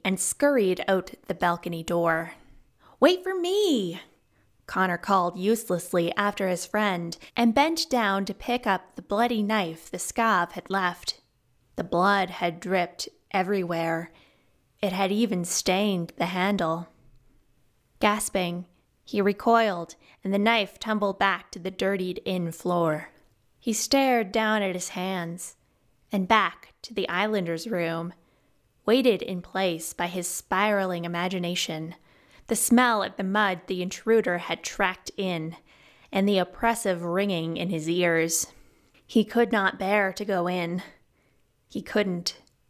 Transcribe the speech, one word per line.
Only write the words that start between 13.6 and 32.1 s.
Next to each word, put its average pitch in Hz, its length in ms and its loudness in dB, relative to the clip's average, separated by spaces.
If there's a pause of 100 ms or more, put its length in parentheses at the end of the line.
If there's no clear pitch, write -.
It 196 100 0
had 190 200 0
even 202 340 0
stained 185 720 0
the 170 100 -2
handle. 180 600 0 (1120)
Gasping, 185 680 0 (380)
he - 180 -2
recoiled, 202 720 2 (300)
and 190 100 -2
the 202 60 2
knife 214 400 0
tumbled 202 400 -2
back 190 320 0
to - 80 -14
the 175 100 -6
dirtied-in 185 840 -2
floor. 165 580 0 (500)
He - 120 -4
stared 240 600 2
down 214 320 2
at 190 100 -2
his 180 160 -6
hands, 180 680 -6 (540)
and 190 160 0
back 202 540 2
to - 140 -16
the 196 120 -2
Islander's 180 600 -2
room, 170 480 -4 (680)
weighted 233 380 4
in 180 220 -8
place - 500 -2
by 175 140 -4
his 175 200 -6
spiraling 190 800 0
imagination, 175 880 -4 (540)